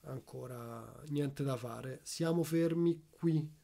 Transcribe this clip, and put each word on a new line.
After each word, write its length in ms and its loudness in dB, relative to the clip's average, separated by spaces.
ancora 920 -10
niente 340 0
da 120 2
fare. 460 -8
Siamo 400 2
fermi 680 4
qui 400 2